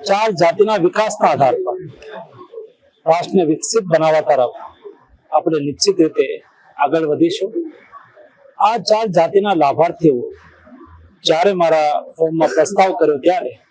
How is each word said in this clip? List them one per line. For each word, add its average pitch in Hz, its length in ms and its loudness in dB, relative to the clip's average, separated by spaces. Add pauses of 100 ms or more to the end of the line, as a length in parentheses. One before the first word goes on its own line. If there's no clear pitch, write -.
ચાર 214 200 0 (120)
જાતિના 202 460 2
વિકાસના 208 440 0
આધાર 131 320 2
પર - 140 -8 (1300)
રાષ્ટ્રને 175 460 0
વિકસિત 196 400 -2
બનાવવા 156 380 2
તરફ 127 260 2 (800)
આપણે 160 220 0 (100)
નિશ્ચિત 185 360 -2
રીતે 151 220 0 (520)
આગળ 156 340 0
વધીશું. 165 400 -2 (1160)
આ 226 100 0 (120)
ચાર 220 180 2 (100)
જાતિના 196 460 2
લાભાર્થીઓ 151 540 2 (1080)
જ્યારે 175 340 2
મારા 156 300 2 (240)
ફોર્મમાં 165 400 0
પ્રસ્તાવ 185 440 2
કર્યો 151 260 2
ત્યારે 165 280 0 (180)